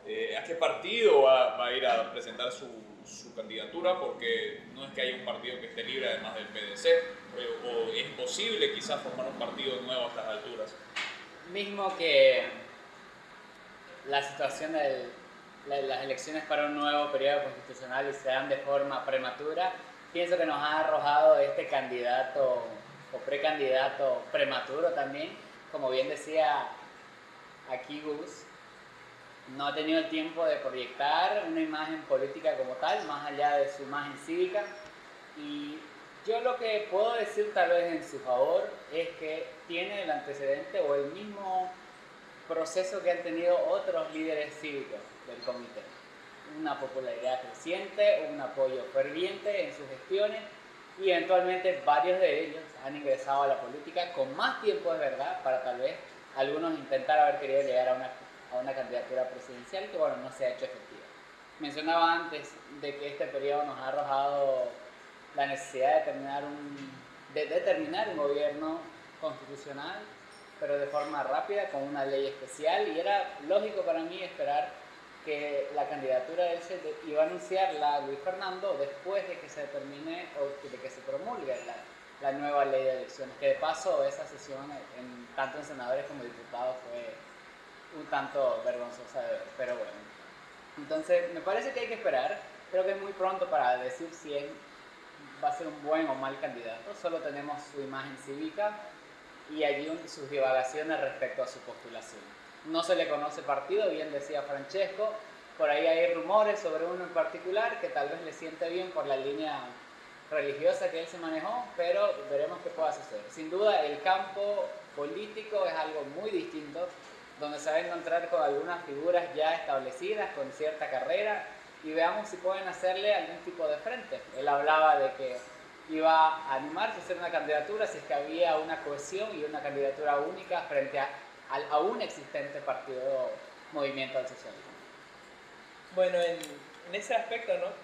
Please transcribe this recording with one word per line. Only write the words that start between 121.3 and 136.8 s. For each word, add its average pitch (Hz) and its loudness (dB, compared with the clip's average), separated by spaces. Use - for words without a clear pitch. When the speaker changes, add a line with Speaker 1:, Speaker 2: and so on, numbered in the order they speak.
Speaker 2:
y 156 -6
veamos 175 2
si 180 -10
pueden 185 0
hacerle 185 2
algún 175 -2
tipo 165 -2
de 151 0
frente. 226 -6
Él 139 0
hablaba 147 8
de 135 4
que 127 -4
iba 160 6
a 156 6
animarse 170 -2
a 170 -10
hacer 180 -4
una 175 -4
candidatura 151 2
si 156 -6
es 139 -12
que 156 -4
había 156 2
una 156 -2
cohesión 185 -4
y 151 -4
una 151 -4
candidatura 143 2
única 160 -2
frente 139 0
a, 139 0
al 139 -2
aún 196 2
existente 143 -6
partido 131 -2
Movimiento 135 -2
al 127 -2
Socialismo. - -14
Speaker 3:
Bueno, 180 4
en, 170 2